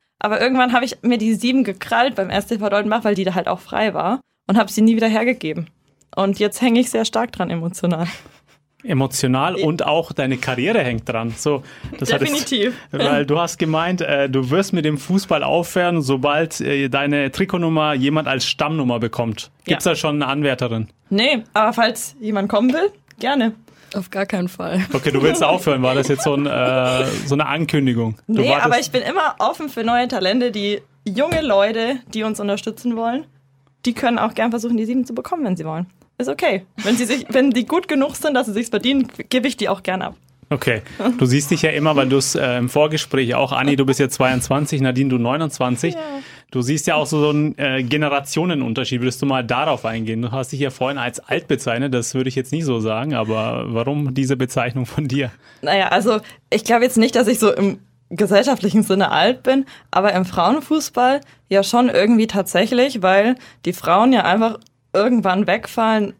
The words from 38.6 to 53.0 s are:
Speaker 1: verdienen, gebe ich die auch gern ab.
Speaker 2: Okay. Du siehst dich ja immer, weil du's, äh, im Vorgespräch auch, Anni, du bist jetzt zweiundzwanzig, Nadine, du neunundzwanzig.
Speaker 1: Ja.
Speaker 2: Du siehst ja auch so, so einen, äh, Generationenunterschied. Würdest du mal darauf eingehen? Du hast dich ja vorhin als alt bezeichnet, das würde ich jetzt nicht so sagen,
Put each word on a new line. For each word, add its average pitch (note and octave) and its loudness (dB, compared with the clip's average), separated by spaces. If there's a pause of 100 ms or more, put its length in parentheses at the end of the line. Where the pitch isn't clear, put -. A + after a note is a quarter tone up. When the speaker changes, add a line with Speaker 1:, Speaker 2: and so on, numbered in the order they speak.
Speaker 1:
verdienen, B3 0 (220)
gebe B3 2
ich A#3 -6
die F#3+ -2
auch F#3+ -2
gern F#3 -4
ab. - -10 (340)
Speaker 2:
Okay. B2 0 (340)
Du A#3+ 2
siehst C#3 2
dich E3+ 0
ja D#3+ 4
immer, D3+ 2
weil C3 0
du's, C3+ 2
äh, C3 0
im A#2+ 0
Vorgespräch D3 0
auch, B2+ 0
Anni, C#3 2
du C3+ 2
bist C3+ 0
jetzt C3+ 0
zweiundzwanzig, C3+ 0
Nadine, C3 0
du B2+ 0
neunundzwanzig. B2+ -2
Speaker 1:
Ja. E4 -8 (500)
Speaker 2:
Du B2+ -4
siehst C#3 -2
ja D#3+ 0
auch D3+ 0
so, D#3 0
so D3+ 2
einen, D3 0
äh, C3+ -2
Generationenunterschied. C#3 -2
Würdest B2 -2
du C#3+ 0
mal C3+ 0
darauf B2 0
eingehen? A2+ -4
Du A#2+ -4
hast C3 -6
dich C#3 -6
ja C#3 0
vorhin C3+ -4
als B2 -6
alt - -6
bezeichnet, B2+ -2
das A#2+ -2
würde C3 0
ich B2+ -6
jetzt C3 -4
nicht D#3+ -2
so A#2+ 0
sagen, A2 -2